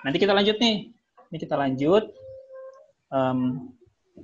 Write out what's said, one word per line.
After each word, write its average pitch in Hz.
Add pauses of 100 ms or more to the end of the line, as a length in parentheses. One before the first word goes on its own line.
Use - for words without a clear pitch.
nanti 139
kita 196
lanjut 202
nih. 220 (420)
Ini 165
kita 156
lanjut. 143 (1040)
Em, 131 (840)